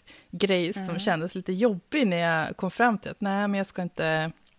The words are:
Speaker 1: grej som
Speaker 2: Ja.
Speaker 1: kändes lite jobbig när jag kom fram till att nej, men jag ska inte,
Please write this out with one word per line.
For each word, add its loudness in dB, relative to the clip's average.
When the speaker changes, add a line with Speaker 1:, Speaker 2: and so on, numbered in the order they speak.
Speaker 1:
grej 2
som -8
Speaker 2:
Ja. -4
Speaker 1:
kändes 0
lite -4
jobbig 2
när 2
jag 0
kom -4
fram 2
till -10
att -16
nej, 0
men 0
jag -2
ska -6
inte, -2